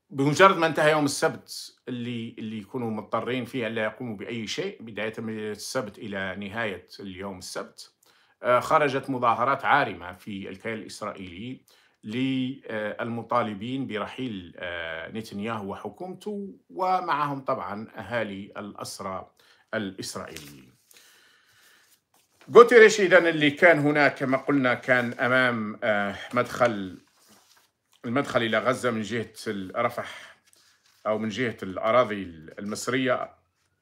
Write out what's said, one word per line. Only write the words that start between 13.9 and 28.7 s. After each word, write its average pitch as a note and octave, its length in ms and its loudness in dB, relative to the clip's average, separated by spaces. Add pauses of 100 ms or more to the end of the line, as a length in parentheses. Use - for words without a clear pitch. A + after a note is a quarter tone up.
آه، E2 540 -8
نتنياهو G#2 600 -8
وحكومته، F#3 840 -10 (120)
ومعهم E3+ 720 -2
طبعًا G#2+ 460 -6 (100)
أهالي G2+ 600 -6
الأسرى G2+ 720 -10 (420)
الإسرائيليين. D#2 1000 -10 (1800)
غوتيريش A3 460 12
إذن E3+ 260 8
اللي D3+ 240 4
كان D#3+ 280 6
هنا D3 280 4
كما C3 300 0
قلنا C3 360 2
كان A#2+ 400 0
أمام، B2 680 0
آه، G2+ 320 0 (180)
مدخل، A2 680 0 (1040)
المدخل B2 380 0
إلى A2 140 2
غزة A#2 340 0